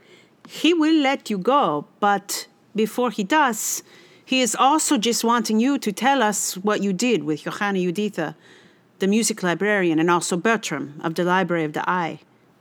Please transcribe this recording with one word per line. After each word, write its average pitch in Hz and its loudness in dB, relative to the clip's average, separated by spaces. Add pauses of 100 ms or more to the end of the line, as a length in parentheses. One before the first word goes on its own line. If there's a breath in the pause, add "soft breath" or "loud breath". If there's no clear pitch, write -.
(460 soft breath)
"He - 0
will 320 2
let 277 0
you 208 -2
go, 185 2 (140)
but 202 0 (280)
before 220 -2
he 220 -4
does, 262 0 (420 loud breath)
he 262 0
is 247 0
also 285 2
just 226 0
wanting 226 2
you 269 2
to - -4
tell 269 2
us 214 -2
what 190 -2
you 202 0
did 190 0
with 151 -4
Johanna 196 -4
Juditha, 180 -4 (640 soft breath)
the 190 0
music 214 0
librarian, 180 2
and 170 4
also 175 2
Bertram 160 -2
of 165 -4
the 180 -2
Library 175 0
of 151 -6
the 156 -4
Eye." 165 -4 (400)